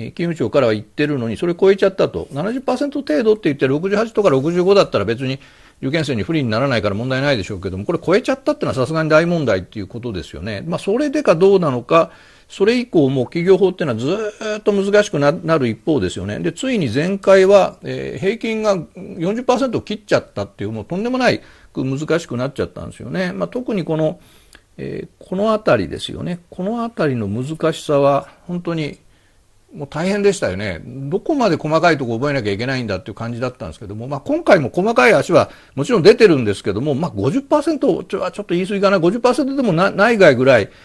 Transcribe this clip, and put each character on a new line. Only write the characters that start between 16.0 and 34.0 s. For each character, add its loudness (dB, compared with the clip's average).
で 0
す -10
よ -8
ね。 -6
で、 -4
つ -4
い 0
に 0
前 -2
回 6
は、 4
え -8
ー、 -8
平 -4
均 -6
が 0
四 -2
十 -8
パ 0
ー -2
セ 0
ン -4
ト -2
を -4
切 -8
っ -12
ち -2
ゃ 4
っ -18
た -6
っ -16
て -12
い -4
う、 -6
も -8
う -10
と -8
ん -6
で -4
も -4
な 2
い -4
く -6
難 -2
し -10
く -8
な -4
っ -10
ち -4
ゃ 0
っ -8
た -14
ん -12
で -18
す -18
よ -12
ね。 -4
ま -6
あ、 -6
特 -6
に -4
こ -4
の、 -2
え -10
ー、 -20
こ -6
の 0
あ 0
た 2
り 0
で -8
す -12
よ -10
ね。 -8
こ -8
の -4
あ -8
た -2
り -2
の -4
難 -4
し -10
さ 2
は 2
本 -6
当 -6
に -6
も -12
う -14
大 -4
変 -2
で 4
し -4
た -2
よ -4
ね。 -6
ど -6
こ -2
ま 2
で 0
細 0
か 4
い 0
と -4
こ -2
覚 -2
え -2
な -2
き -4
ゃ 0
い -4
け -4
な -4
い -4
ん -6
だ -4
っ -8
て -14
い -10
う -10
感 -8
じ -8
だ -4
っ -10
た -12
ん -10
で -14
す -20
け -16
ど -10
も、 -10